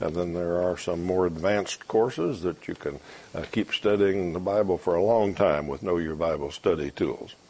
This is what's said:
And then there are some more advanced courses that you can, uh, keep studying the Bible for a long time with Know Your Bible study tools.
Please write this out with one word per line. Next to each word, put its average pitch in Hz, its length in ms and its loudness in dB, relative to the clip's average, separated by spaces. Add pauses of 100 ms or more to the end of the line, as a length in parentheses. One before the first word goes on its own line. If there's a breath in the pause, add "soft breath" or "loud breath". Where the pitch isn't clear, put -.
And 80 140 -2
then 87 180 -2
there 87 300 0
are 90 160 0
some 87 260 -4
more 92 220 4
advanced 92 600 -2
courses 127 560 0
that 85 260 -4
you 87 60 -6
can, 71 260 -8 (340 loud breath)
uh, 82 80 -6 (100)
keep 107 200 -2
studying 98 600 2
the 90 80 -4
Bible 95 380 2
for 87 160 0
a 87 80 4
long 104 320 4
time 73 340 2
with 69 140 -6
Know 90 160 0
Your 78 160 -2
Bible 76 360 -2
study 78 400 0
tools. - 440 -4 (160)